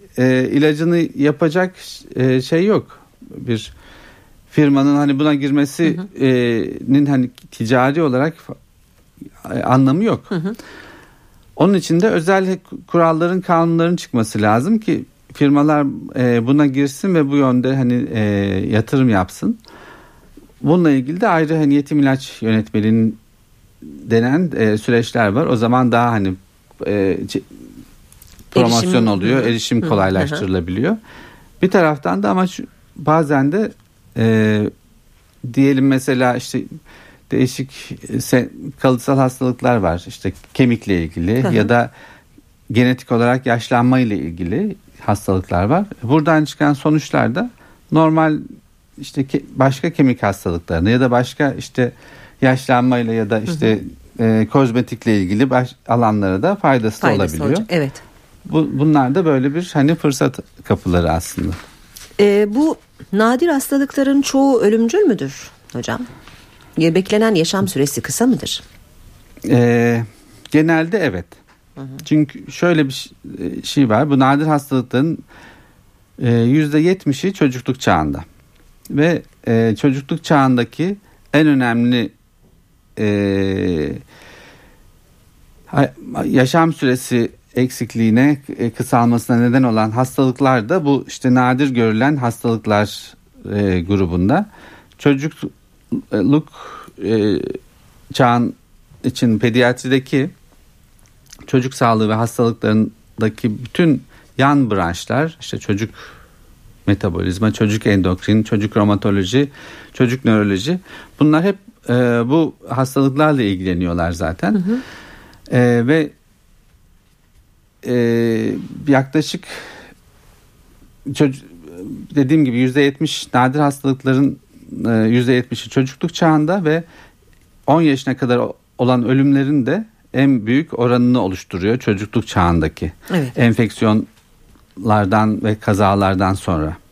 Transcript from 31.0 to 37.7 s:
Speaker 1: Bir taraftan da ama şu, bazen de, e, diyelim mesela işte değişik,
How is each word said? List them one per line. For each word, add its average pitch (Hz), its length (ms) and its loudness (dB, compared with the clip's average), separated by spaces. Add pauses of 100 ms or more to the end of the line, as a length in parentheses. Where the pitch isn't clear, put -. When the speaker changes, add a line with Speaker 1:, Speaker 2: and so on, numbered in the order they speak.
Speaker 1:
Bir 185 80 2
taraftan 175 520 0
da 208 80 0
ama 185 160 2
şu, - 180 -8 (320)
bazen 147 560 2
de, 208 200 -2 (440)
e, 110 540 2 (840)
diyelim 135 320 4
mesela 131 500 0
işte - 260 -8 (680)
değişik, - 600 -4 (160)